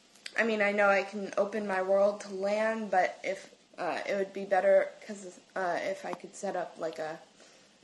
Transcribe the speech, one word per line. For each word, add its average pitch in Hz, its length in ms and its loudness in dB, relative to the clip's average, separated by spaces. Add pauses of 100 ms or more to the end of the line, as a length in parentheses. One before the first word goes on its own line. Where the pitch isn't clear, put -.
(380)
I 214 60 4
mean, 220 180 2
I 202 120 2
know 202 160 6
I 196 140 4
can 196 340 -8
open 208 280 0
my 190 160 -2
world 196 400 4
to 202 120 -14
lan, 214 560 -2
but 185 340 2
if, - 260 -6 (280)
uh, 151 300 -4
it 196 80 0
would 196 180 -2
be 196 120 -8
better 190 440 6 (160)
'cause, 196 320 -14 (180)
uh, 180 260 -2
if - 240 -4
I 180 80 -6
could - 220 -12
set 190 200 -6
up, 170 220 -6
like, 160 220 -6
a, 156 200 -8 (640)